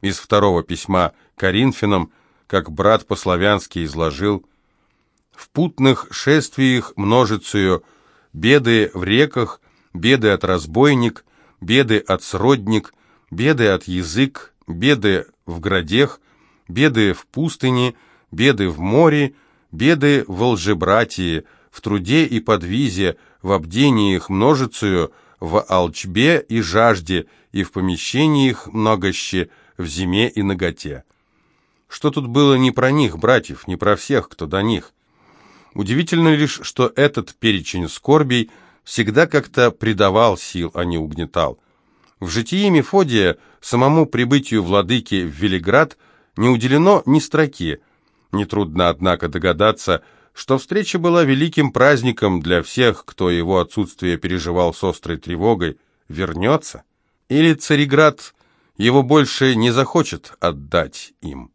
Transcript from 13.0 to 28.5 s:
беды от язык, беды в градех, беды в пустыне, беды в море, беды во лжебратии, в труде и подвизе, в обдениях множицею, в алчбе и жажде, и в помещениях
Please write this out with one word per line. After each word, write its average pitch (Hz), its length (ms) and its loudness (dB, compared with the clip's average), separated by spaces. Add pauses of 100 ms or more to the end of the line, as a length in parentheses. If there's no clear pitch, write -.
беды 117 340 0
от 92 220 0
язык, 90 680 -4 (140)
беды 101 580 0 (200)
в 85 120 -10
градех, 92 600 -2 (480)
беды 110 440 2
в - 140 -10
пустыне, 127 680 -4 (360)
беды 107 380 2
в 76 100 -6
море, 143 560 2 (380)
беды 139 560 2
во 101 220 0
лжебратии, 92 920 0 (300)
в - 80 -20
труде 104 440 0
и 120 140 -2
подвизе, 98 760 -2 (260)
в 92 80 -6
обдениях 101 800 0
множицею, 104 840 0 (280)
в 85 280 0
алчбе 95 800 0
и 113 120 -2
жажде, 92 680 0 (260)
и 98 100 -2
в 87 100 -6
помещениях 127 960 0